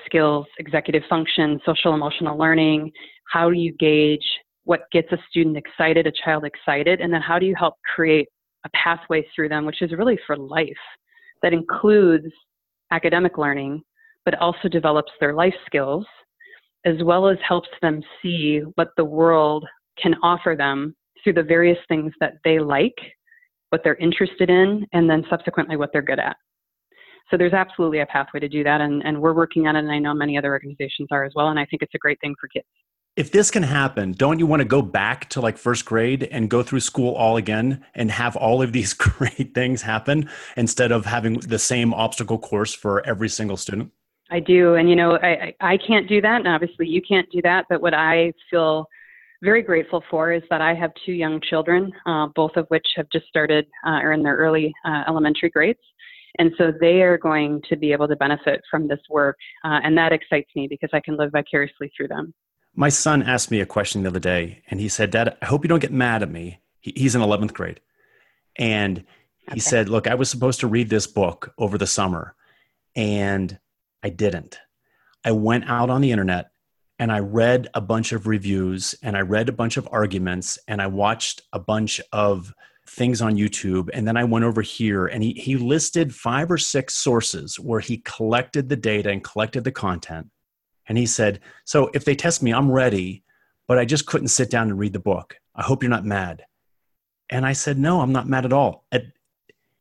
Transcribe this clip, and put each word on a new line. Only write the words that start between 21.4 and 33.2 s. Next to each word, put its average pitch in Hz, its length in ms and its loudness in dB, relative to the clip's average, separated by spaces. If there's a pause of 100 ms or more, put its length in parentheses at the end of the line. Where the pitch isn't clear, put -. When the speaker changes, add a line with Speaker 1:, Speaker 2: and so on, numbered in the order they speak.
Speaker 1:
various 170 340 4 (100)
things 156 320 -2
that - 140 -2 (100)
they 160 160 4
like, 147 360 0 (720)
what 160 140 0
they're 151 120 2
interested 180 540 2
in, 196 440 4
and 170 160 4
then 160 200 2
subsequently 170 460 -4
what 143 160 -4
they're 147 100 0
good 135 180 -2
at. - 160 -4 (920)
So 185 80 2
there's 175 160 4
absolutely 170 460 0
a 147 80 0
pathway 139 320 -4
to 143 100 -4
do 147 140 -2
that, 147 180 2
and, 147 220 0
and 151 160 -2
we're 160 140 2
working 160 340 2
on 156 80 2
it, 151 40 2
and 151 120 -4
I 147 80 -2
know 147 140 -2
many 147 240 -2
other 143 140 -2
organizations 139 600 -8
are 143 120 0
as 139 120 -6
well, 151 140 2
and 151 100 0
I 143 60 -2
think - 160 -6
it's - 140 -8
a - 40 -8
great 147 220 -2
thing 143 180 -8
for 139 80 -12
kids. - 180 -8 (520)
Speaker 2:
If 147 140 -2